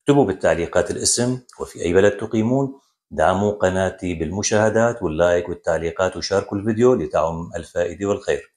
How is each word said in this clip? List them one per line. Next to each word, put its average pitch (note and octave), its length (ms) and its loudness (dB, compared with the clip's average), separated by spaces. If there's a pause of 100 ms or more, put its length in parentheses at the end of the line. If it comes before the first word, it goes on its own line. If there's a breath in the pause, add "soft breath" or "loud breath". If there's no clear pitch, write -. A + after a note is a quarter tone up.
اكتبوا C#3+ 240 4
بالتعليقات F2 640 0
الاسم B2 500 -2 (200)
وفي - 220 -12
أي E2+ 100 -2
بلد G2+ 240 4
تقيمون، A#2+ 640 -2 (300 soft breath)
دعموا F#2+ 420 2
قناتي F#2 640 -2
بالمشاهدات G#2 880 0
واللايك F2 460 2
والتعليقات، E2+ 680 -2
وشاركوا G2 420 -2
الفيديو A2+ 360 2
لتعم E2 640 -2
الفائدة E2+ 500 -4
والخير. F2+ 500 -2